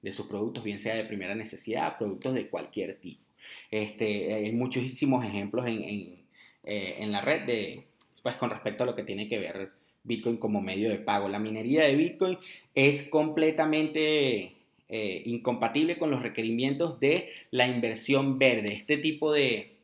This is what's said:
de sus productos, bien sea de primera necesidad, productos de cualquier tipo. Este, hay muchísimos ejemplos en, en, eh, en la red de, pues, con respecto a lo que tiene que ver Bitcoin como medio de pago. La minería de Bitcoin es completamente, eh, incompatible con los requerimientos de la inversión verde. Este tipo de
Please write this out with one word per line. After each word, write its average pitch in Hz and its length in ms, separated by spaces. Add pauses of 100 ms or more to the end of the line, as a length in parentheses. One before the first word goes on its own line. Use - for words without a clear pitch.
de 104 100
sus - 160
productos, 110 360
bien 101 160
sea 113 160
de 110 100
primera 98 280
necesidad, 107 640
productos 113 380
de 104 120
cualquier 85 480
tipo. - 260 (500)
Este, 104 600
hay 107 180
muchísimos 127 760
ejemplos 104 400
en, 110 160
en, 90 340 (500)
eh, 95 340
en 107 120
la 101 100
red 151 220
de, 113 420 (360)
pues, 123 140
con 120 140
respecto 110 340
a - 20
lo 120 100
que - 80
tiene 104 260
que 110 100
ver 98 320 (320)
Bitcoin 117 340
como 104 240
medio 95 280
de 101 80
pago. 101 320
La 101 100
minería 113 460
de 139 100
Bitcoin 180 420 (380)
es 139 280
completamente, 156 1500 (340)
eh, 104 360
incompatible 120 720
con 156 140
los 123 100
requerimientos 120 800
de 156 300 (200)
la 127 180
inversión 127 680
verde. 113 360
Este 147 240
tipo 151 340
de 127 520